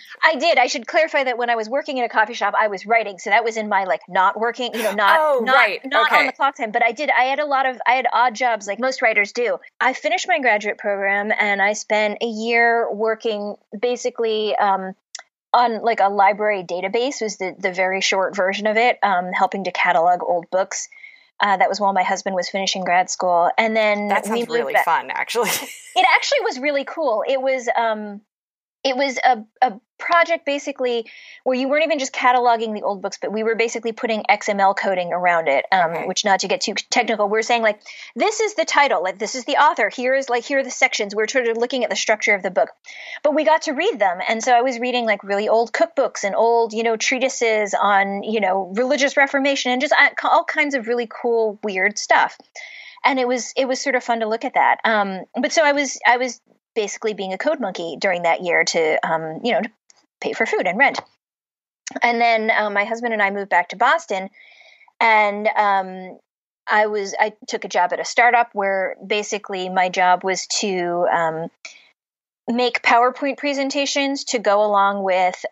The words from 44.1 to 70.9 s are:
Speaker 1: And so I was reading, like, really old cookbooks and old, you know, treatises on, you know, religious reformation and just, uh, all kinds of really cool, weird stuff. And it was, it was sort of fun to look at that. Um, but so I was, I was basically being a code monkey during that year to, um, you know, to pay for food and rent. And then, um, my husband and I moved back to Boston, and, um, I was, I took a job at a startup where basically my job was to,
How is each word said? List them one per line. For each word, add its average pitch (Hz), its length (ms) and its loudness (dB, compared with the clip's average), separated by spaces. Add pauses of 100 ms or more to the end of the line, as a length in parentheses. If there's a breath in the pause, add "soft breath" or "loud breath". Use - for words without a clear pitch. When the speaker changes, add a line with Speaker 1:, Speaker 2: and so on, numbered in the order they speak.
Speaker 1:
And 220 160 -2
so 254 80 4
I 240 80 6
was 247 180 0
reading, 240 280 -2
like, 208 180 -2
really 202 240 -2
old 226 240 2
cookbooks - 500 0
and 190 140 -2
old, 233 380 2
you 226 100 -2
know, 226 120 0
treatises 220 800 0
on, 196 480 2
you 220 180 -2
know, 190 360 -2
religious 262 400 0
reformation 269 560 0
and 254 80 0
just, 294 140 2
uh, 277 160 6 (120)
all 320 220 4
kinds 294 300 -2
of 226 120 -4
really 240 240 -2
cool, 226 540 0
weird 196 340 0
stuff. - 400 0 (640 loud breath)
And 262 140 2
it 254 80 0
was, 247 300 -2
it 262 100 0
was 254 140 -2
sort 262 160 -2
of 240 80 -2
fun 233 160 -2
to 220 80 -2
look 226 160 -4
at 254 100 -4
that. - 300 4
Um, 196 400 0 (160)
but 277 120 -2
so 320 120 4
I 294 80 4
was, 285 340 -2
I 240 120 6
was 247 220 -4 (340)
basically 214 400 -4
being 190 180 -6
a 190 60 -6
code 311 200 -2
monkey 180 400 -6
during 175 240 0
that 165 200 2
year 165 220 2
to, 160 340 2 (100)
um, 160 340 -4
you 240 100 0
know, 175 100 2
to 233 80 -8 (500)
pay 147 120 -4
for 226 120 -2
food 247 220 -2
and 175 100 -2
rent. 262 240 2 (1000)
And 233 180 2
then, 226 300 2
um, 208 240 0
my 202 100 0
husband 233 280 -4
and 214 100 0
I 196 80 0
moved 202 180 -6
back 180 220 0
to 185 60 -10
Boston, 233 520 0 (720 soft breath)
and, 214 480 4
um, 190 720 -2 (480)
I 214 220 2
was, 202 300 -4
I 214 140 2 (140)
took - 180 -8
a 196 40 -10
job 180 240 2
at 160 80 -4
a 160 40 -4
startup 240 500 4
where 196 420 -2 (100)
basically 202 640 -4
my 185 200 2
job 180 340 2
was 190 240 -2 (120)
to, 175 520 0